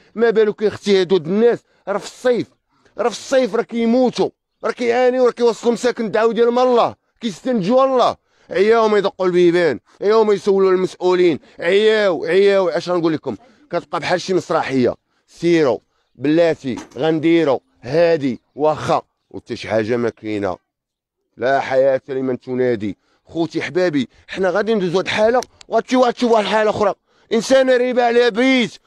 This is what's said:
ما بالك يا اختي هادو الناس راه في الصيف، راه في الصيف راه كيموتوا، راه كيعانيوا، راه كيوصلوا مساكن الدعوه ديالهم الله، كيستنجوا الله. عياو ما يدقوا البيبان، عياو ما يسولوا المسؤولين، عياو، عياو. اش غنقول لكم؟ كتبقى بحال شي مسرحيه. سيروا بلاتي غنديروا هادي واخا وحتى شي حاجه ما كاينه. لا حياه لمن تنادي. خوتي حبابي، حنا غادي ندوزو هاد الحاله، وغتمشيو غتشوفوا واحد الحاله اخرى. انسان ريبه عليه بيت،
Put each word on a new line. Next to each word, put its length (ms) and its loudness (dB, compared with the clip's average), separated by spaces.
ما 160 2
بالك 320 0
يا 60 0
اختي 320 0
هادو 160 2
الناس 420 0
راه 100 -4
في 80 -10
الصيف، 400 -2
راه 100 -2
في 80 -4
الصيف 380 -2
راه 80 0
كيموتوا، 680 0
راه 80 -2
كيعانيوا، 540 0
راه 60 2
كيوصلوا 400 0
مساكن 320 -2
الدعوه 280 0
ديالهم 260 2
الله، 360 2
كيستنجوا 640 0
الله. 320 0
عياو 380 2
ما 100 2
يدقوا 280 -2
البيبان، 540 2
عياو 220 4
ما 100 2
يسولوا 360 2
المسؤولين، 680 0
عياو، 640 0
عياو. 440 2
اش 200 -4
غنقول 240 0
لكم؟ 240 -6
كتبقى 300 -6
بحال 200 -2
شي 140 -4
مسرحيه. 600 -2
سيروا 520 0
بلاتي 640 -2
غنديروا 640 0
هادي 580 0
واخا 480 -2
وحتى 260 -12
شي 120 -14
حاجه 280 -2
ما 120 -2
كاينه. 480 -6
لا 240 0
حياه 480 0
لمن 320 -4
تنادي. 580 -4
خوتي 380 -6
حبابي، 460 -2
حنا 220 -2
غادي 240 -2
ندوزو 240 -2
هاد 80 -2
الحاله، 340 0
وغتمشيو 360 0
غتشوفوا 320 0
واحد 80 0
الحاله 260 0
اخرى. 240 -2
انسان 380 2
ريبه 320 0
عليه 260 2
بيت، 460 0